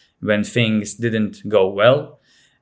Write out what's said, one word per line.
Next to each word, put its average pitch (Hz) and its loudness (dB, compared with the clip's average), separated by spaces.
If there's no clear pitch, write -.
when 104 0
things 110 -2
didn't 110 -4
go 98 2
well. 117 0